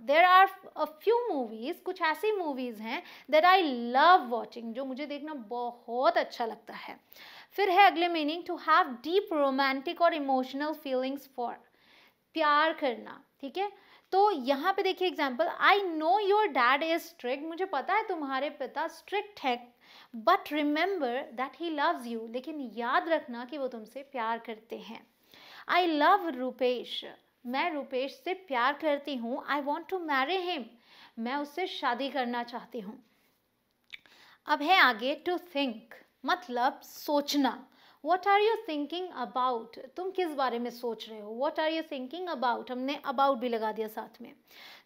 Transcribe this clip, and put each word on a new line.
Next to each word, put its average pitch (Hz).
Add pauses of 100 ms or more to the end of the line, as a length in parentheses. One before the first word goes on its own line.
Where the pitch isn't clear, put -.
There 320
are 370 (300)
a 294 (160)
few 466 (120)
movies, 254
कुछ 370
ऐसी 320
मूवीज 262
हैं 240 (300)
that 311
I 370 (360)
love 302
watching, 226
जो 262
मुझे 262
देखना 294 (160)
बहुत 240
अच्छा -
लगता -
है। - (520)
फिर 392
है 381
अगले 339
मीनिंग 330
to 349 (100)
have 311 (120)
deep 392
romantic 277
or 339
emotional 269 (120)
feelings 262 (100)
for, 233 (800)
प्यार 311
करना, 247 (180)
ठीक 269
है। 392 (400)
तो 403
यहाँ 277
पे 392
देखिए 370
एग्जांपल, 285 (140)
"I 349
know 339
your 403
dad 262
is 330
strict," 277
मुझे 330
पता 302
है 427
तुम्हारे 285
पिता 294
स्ट्रिक्ट 403
हैं, 240 (420)
"but 339
remember 294 (220)
that 262
he 339
loves 285
you," 226
लेकिन 262
याद 285
रखना 254
कि 294
वो 262
तुमसे 233
प्यार 233
करते 220
हैं। 202 (640)
"I 359 (160)
love 339
रूपेश," 254 (400)
मैं 285
रूपेश 269
से 349
प्यार 269
करती 285
हूँ, 233
"I 285
want 294
to 381
marry 302
him," 311 (560)
मैं 240
उससे 294
शादी 277
करना 240
चाहती 233
हूँ। 208 (1400)
अब 302
है 359
आगे 254
to 359
think, 277 (300)
मतलब 254
सोचना। 285 (380)
What 359
are 403
you 427 (140)
thinking 311
about? 254 (160)
तुम 370
किस 359
बारे 254
में 240
सोच 226
रहे 220
हो? 214
What 311
are 320
you 320
thinking 302
about? 233
हमने 262 (100)
about 277
भी 247
लगा 220
दिया 220
साथ 214
में। - (520)